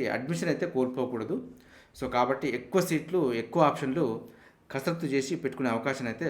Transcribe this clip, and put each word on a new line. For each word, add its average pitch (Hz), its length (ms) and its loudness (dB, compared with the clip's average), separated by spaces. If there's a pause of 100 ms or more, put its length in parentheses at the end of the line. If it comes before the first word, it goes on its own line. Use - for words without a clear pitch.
అడ్మిషన్ 160 460 0
అయితే 143 120 0
కోల్పోకూడదు. 127 720 -2 (600)
So, 135 120 -6
కాబట్టి 123 380 2 (120)
ఎక్కువ - 220 2
సీట్లు, 170 380 0 (140)
ఎక్కువ 113 300 0
ఆప్షన్లు 143 420 2 (680)
కసరత్తు 165 340 -2
చేసి 135 300 0
పెట్టుకునే 131 340 -2
అవకాశాన్ని 123 420 -2
అయితే 165 180 -6